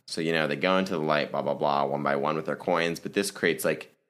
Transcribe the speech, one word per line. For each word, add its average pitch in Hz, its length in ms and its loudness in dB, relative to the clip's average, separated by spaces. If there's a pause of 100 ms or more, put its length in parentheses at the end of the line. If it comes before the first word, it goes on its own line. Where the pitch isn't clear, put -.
So, - 140 -4
you 80 100 0
know, 80 160 2
they 73 80 -2
go 92 240 2
into 95 140 -2
the 82 60 -2
light, 76 320 0
blah, 71 120 -2
blah, 71 100 0
blah, 71 320 2
one 71 160 -2
by 71 140 0
one 71 200 0
with 78 120 -4
their 71 80 -2
coins. 85 440 0
But - 140 -10
this 98 160 0
creates, - 340 0
like, 78 300 -2 (160)